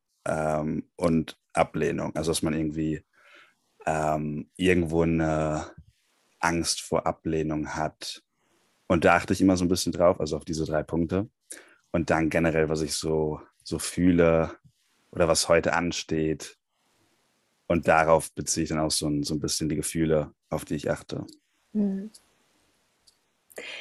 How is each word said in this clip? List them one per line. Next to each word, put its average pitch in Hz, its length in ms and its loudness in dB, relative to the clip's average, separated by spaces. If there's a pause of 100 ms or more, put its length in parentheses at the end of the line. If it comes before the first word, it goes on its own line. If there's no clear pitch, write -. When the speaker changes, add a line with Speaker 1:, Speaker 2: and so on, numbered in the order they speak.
(260)
Speaker 1:
ähm, 78 720 -2
und 82 420 0 (160)
Ablehnung. 78 640 -2
Also, 78 160 -2
dass 80 100 -2
man 80 120 0
irgendwie, 78 500 -4 (840)
ähm, 76 680 -2
irgendwo 87 460 2
eine 78 640 0 (760)
Angst 85 420 -2
vor 82 240 -2
Ablehnung 78 680 -4
hat. - 460 -8 (680)
Und 85 160 2
da 87 120 8
achte 87 180 2
ich - 80 -2
immer 95 140 6
so 90 80 0
ein 82 40 2
bisschen 90 240 0
drauf, 87 280 4
also 78 160 -4
auf 71 100 -8
diese 80 200 -4
drei 76 180 -2
Punkte. 85 440 -2 (640)
Und 85 180 -2
dann 80 200 2
generell, 80 400 2
was 78 120 -2
ich 73 140 -6
so, 78 440 -2 (240)
so 80 140 -6
fühle 85 760 4 (600)
oder 87 160 2
was 80 200 2
heute 82 260 4
ansteht. 80 840 -4 (1120)
Und 85 200 0
darauf 80 460 4
beziehe 80 300 -2
ich 76 40 -6
dann 80 120 -2
auch 78 100 0
so 78 180 -2
ein, 73 140 -2
so 76 120 -6
ein 73 60 -4
bisschen 78 300 -4
die 78 60 -2
Gefühle, 78 580 0 (160)
auf 78 160 -6
die 85 80 -6
ich 73 160 -4
achte. - 340 -8 (500)
Speaker 2:
Mhm. 202 360 -4 (1700)